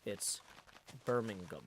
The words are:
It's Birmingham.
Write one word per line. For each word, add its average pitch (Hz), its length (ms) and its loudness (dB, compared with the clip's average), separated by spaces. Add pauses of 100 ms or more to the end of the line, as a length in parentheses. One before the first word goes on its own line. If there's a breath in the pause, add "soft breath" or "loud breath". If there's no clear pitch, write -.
It's - 360 0 (640)
Birmingham. 98 600 2